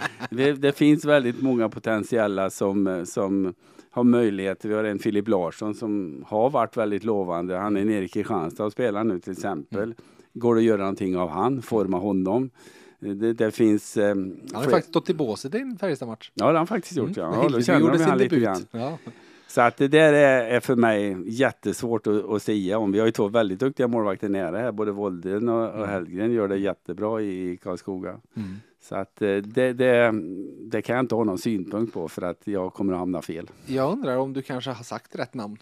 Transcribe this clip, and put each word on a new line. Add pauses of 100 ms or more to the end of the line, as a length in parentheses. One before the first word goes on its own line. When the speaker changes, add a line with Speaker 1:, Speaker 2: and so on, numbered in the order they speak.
Speaker 1:
<laughs>
Speaker 2:
Det,
det
finns
väldigt
många
potentiella
som,
eh,
som (380)
har
möjlighet.
Vi
har
en
Filip
Larsson
som
har
varit
väldigt
lovande.
Han
är
nere
i
Kristianstad
och
spelar
nu
till
exempel.
Speaker 1:
Mm. (380)
Speaker 2:
Går
det
att
göra
någonting
av
han?
Forma
honom? (520)
Eh,
det,
det
finns...
Eh,
Speaker 1:
Han (360)
har
ju
Speaker 2:
fler
Speaker 1:
faktiskt
stått
i
båset
i
en
Färjestad-match.
Speaker 2:
Ja,
det
har
han
faktiskt
gjort,
Speaker 1:
Mm.
Speaker 2:
ja.
Ja,
då
Speaker 1:
Hildeby
Speaker 2:
känner
Speaker 1:
gjorde
Speaker 2:
de
Speaker 1:
sin
Speaker 2:
han
lite
Speaker 1:
debut.
Speaker 2:
grann.
Speaker 1:
Ja. (500)
Speaker 2:
Så
att
det
där
är, (120)
är
för
mig (100)
jättesvårt
att,
att
säga
om.
Vi
har
ju
två
väldigt
duktiga
målvakter
nära
här.
Både
Wolden
och,
och
Speaker 1:
Mm.
Speaker 2:
Hellgren
gör
det
jättebra
i,
i
Karlskoga. (260)
Speaker 1:
Mm. (260)
Speaker 2:
Så
att,
eh,
det,
det, (600)
det
kan
jag
inte
ha
någon
synpunkt
på,
för
att
jag
kommer
att
hamna
fel. (160)
Speaker 1:
Jag
undrar
om
du
kanske
har
sagt
rätt
namn.